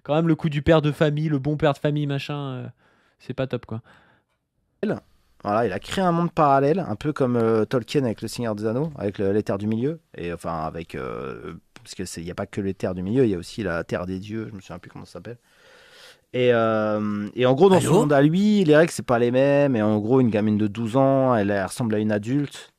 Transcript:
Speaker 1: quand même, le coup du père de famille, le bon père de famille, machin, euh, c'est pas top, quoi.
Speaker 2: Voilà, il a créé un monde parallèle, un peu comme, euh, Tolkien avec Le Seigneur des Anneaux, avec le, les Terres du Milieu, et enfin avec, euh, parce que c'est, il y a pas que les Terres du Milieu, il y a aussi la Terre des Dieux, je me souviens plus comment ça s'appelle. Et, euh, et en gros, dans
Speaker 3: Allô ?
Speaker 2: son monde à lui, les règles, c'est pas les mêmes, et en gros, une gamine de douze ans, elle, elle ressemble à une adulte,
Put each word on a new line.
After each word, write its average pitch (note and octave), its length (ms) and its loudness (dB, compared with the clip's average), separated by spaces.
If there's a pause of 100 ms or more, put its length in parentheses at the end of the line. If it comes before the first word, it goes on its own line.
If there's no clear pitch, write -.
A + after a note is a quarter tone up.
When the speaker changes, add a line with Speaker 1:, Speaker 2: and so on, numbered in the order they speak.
Speaker 1:
quand C#3+ 120 -2
même, E3 120 2
le D#3+ 80 4
coup D#3+ 140 -2
du D3 120 -4
père D#3+ 200 4
de D3 100 0
famille, D3+ 380 0
le D3 100 0
bon D3 160 -4
père D3+ 160 0
de C#3 60 -4
famille, D3 300 -2
machin, C#3 280 -6
euh, C3 320 -10 (520)
c'est - 140 -12
pas C3 140 -4
top, B2 180 -8
quoi. A2+ 160 -10 (1600)
Speaker 2:
Voilà, G#2+ 220 0
il F#2+ 80 -2
a G2 60 -6
créé - 240 -6
un F3+ 80 2
monde E3+ 200 0
parallèle, D3 560 2
un G#2+ 80 -6
peu D3+ 160 -6
comme, B2+ 240 0
euh, A2+ 300 2
Tolkien C3 380 -2
avec A2+ 180 -4
Le A2+ 60 -8
Seigneur A2+ 280 -6
des G#2 100 -6
Anneaux, B2+ 320 -4
avec G2 200 -6
le, G2 140 0
les G#2 120 2
Terres G2+ 140 -4
du G#2 100 -4
Milieu, B2 320 -2 (180)
et F2 140 -8
enfin E2 320 -6
avec, D#2+ 320 -10
euh, B1+ 580 -10 (300)
parce - 120 -20
que F#2+ 100 -10
c'est, - 160 -12
il E2 60 -12
y F2 40 -10
a E2+ 40 -10
pas G2+ 100 -8
que - 160 -8
les G2 120 -4
Terres F#2+ 220 -6
du F2+ 60 -8
Milieu, A2+ 240 0
il A2 40 2
y F#2+ 60 -2
a - 20 -6
aussi F2 240 -12
la E2+ 220 -4
Terre F2+ 220 -6
des F#2 140 -8
Dieux, G#2+ 300 -10
je A2 60 -16
me F#2 60 -16
souviens F2 180 -16
plus - 100 -20
comment G2 140 -18
ça - 100 -20
s'appelle. G#2+ 240 -16 (920)
Et, B2 220 2
euh, G#2+ 840 0
et B2 100 2
en B2+ 100 6
gros, F3+ 140 6
dans F#3+ 80 8
Speaker 3:
Allô ? B2+ 80 2
Speaker 2:
son C3 80 2
monde D3+ 200 4
à C#3 80 6
lui, G3 420 4
les D3 120 6
règles, E3 160 6
c'est - 140 -10
pas A#2+ 140 2
les A#2+ 120 2
mêmes, C#3 440 4
et A2 60 2
en G#2+ 180 2
gros, A#2+ 220 4
une B2 80 4
gamine G#2+ 280 2
de G#2+ 100 0
douze G#2+ 280 -4
ans, C3+ 400 2
elle, G2+ 160 2
elle G2 140 0
ressemble A2 300 -4
à G#2 40 0
une G#2+ 140 0
adulte, B2 640 -4